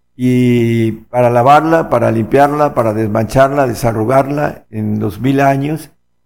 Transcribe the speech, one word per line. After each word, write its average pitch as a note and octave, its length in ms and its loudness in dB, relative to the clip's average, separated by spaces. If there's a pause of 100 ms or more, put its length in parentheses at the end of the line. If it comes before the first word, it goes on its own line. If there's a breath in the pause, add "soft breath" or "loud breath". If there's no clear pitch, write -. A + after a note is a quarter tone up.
(160)
y A#2+ 760 0
para A#2+ 360 -2
lavarla, D3+ 640 2
para A2+ 200 0
limpiarla, C#3 640 0
para A2+ 200 0
desmancharla, A2+ 760 0
desarrugarla B2 1040 -2
en G#2+ 280 -4
los G#2+ 220 -6
mil C#3 200 0
años, C#3 500 -2 (340)